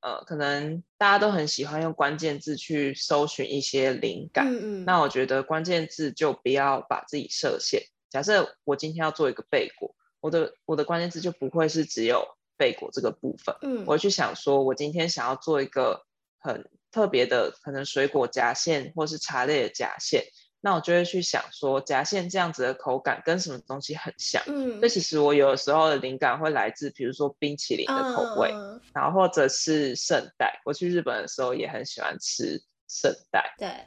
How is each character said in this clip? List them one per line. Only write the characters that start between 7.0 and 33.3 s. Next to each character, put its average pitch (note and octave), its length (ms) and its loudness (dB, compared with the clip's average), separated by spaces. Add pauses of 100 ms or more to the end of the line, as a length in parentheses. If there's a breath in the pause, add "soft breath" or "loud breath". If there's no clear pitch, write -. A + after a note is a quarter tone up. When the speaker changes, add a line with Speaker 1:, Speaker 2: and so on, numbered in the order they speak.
Speaker 1:
自 D3+ 100 -6
己 C3+ 120 -6
设 - 300 -2
限。 - 220 0 (300)
假 C3+ 100 -2
设 G3 420 2
我 C#3+ 120 0
今 D#3 180 -8
天 E3 100 -8
要 D#3 60 2
做 D3+ 200 2
一 - 40 -4
个 A2 160 -12
贝 C3 300 2
果， - 160 -10 (260)
我 D#3 80 -4
的， E3 240 0 (120)
我 D#3+ 100 0
的 D3 100 0
关 E3+ 140 -2
键 F3 100 -2
字 E3+ 100 -8
就 F3 120 -2
不 C3+ 180 -6
会 D#3+ 180 2
是 D#3 160 2
只 A2+ 200 -2
有 A#2 200 4 (320)
贝 C3 180 4
果 - 200 -10
这 C3 80 -2
个 A2 100 2
部 - 260 -6
分。 - 260 -6
Speaker 2:
嗯。 B3 220 -4
Speaker 1:
我 C#3 80 2
会 D#3 40 4
去 F#3+ 120 2
想 C3+ 260 0
说， C#3 280 2
我 C3 120 2
今 D3 160 -4
天 E3+ 180 0
想 B2 180 -2
要 C3 80 -2
做 D3 260 0
一 C3+ 40 0
个 B2 380 0 (360)
很 - 240 -6 (280)
特 G#3+ 160 2
别 B2+ 180 4
的， A2+ 260 2 (120)
可 D3 80 -8
能 C#3 120 -6
水 C#3 240 0
果 C#3 200 2
夹 A#2+ 260 0
馅 D3 420 -2
或 D#3 120 -2
是 D#3 100 -6
茶 C3 280 -2
类 C#3+ 180 2
的 G#2+ 60 -2
夹 - 300 -6
馅， - 240 2 (380 soft breath)
那 G3 140 2
我 D#3+ 40 0
就 F3 140 0
会 F3 100 6
去 F3 180 -2
想 - 300 -2
说， C3+ 300 0
夹 C#3 220 0
馅 F3+ 260 -2
这 F#3+ 80 -4
样 E3+ 160 0
子 B2+ 100 -2
的 B2+ 120 0
口 C3 220 -2
感 C3 280 -2
跟 E3 120 2
什 F3+ 140 -4
么 B2+ 160 -10
东 C#3 140 -8
西 D3 140 -8
很 - 220 -10
像。 - 280 -2
Speaker 2:
嗯。 C4 340 -4
Speaker 1:
所 A#3 60 2
以 A#3 40 6
其 G3+ 120 0
实 D3+ 180 0
我 D3 140 6
有 C#3+ 180 8
的 C#3 60 2
时 C#3+ 160 0
候 D#3+ 160 6
的 C#3+ 80 2
灵 C3 200 -4
感 C3+ 220 2
会 D#3 120 0
来 A2+ 180 2
自， C#3+ 220 -6
比 - 120 -8
如 B2 80 -2
说 C#3+ 160 -2 (120)
冰 D3 180 -2
淇 - 180 -2
淋 - 120 -2
的 C4+ 260 0
口 - 260 -2
味， - 140 2
Speaker 2:
嗯， - 20 -8
嗯， G3+ 200 -12
嗯。 A#3+ 60 -20 (120)
Speaker 1:
然 C#3 100 0
后 E3+ 160 2
或 F#3 80 6
者 D3+ 200 4
是 C#3+ 480 0
圣 - 280 0 (140)
代。 - 260 0
我 C#3+ 80 -4
去 F3 160 -4
日 F3 140 2
本 A2 200 -2
的 - 60 -6
时 - 140 -6
候 B2+ 120 0
也 - 140 -4
很 - 180 -6
喜 - 140 -12
欢 - 200 -4
吃 - 420 -4 (260)
圣 - 260 0 (180)